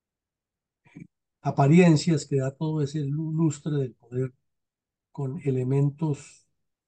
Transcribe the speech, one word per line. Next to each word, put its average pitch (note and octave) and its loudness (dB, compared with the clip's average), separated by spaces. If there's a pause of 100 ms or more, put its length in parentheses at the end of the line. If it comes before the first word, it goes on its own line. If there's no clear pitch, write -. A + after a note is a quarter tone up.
(1400)
apariencias D#3 4
que C#3+ -2
da C3+ -2
todo D#3 -4
ese D3 -4
lu-, D#3 -6
lustre D#3 -2
del C3 -4
poder B2+ -8 (800)
con C3+ -8
elementos C#3 -4 (400)